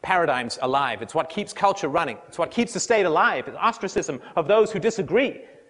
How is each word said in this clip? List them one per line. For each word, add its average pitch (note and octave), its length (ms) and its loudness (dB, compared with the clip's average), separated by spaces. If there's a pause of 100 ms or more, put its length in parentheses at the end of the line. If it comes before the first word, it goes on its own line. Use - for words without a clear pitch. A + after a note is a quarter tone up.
paradigms C#3+ 600 0
alive. C3 400 0
It's A2+ 120 -12
what D#3+ 140 -2
keeps G#3 240 -8
culture G3 360 0
running. C#3 300 -2 (100)
It's - 100 -16
what E3 120 -2
keeps - 220 -2
the F3+ 80 -4
state G#3+ 240 2
alive. E3 440 2
It's - 80 -12
ostracism E3+ 640 -2 (160)
of E3 100 0
those G#3+ 260 6
who G3+ 60 -2
disagree G3 680 0 (260)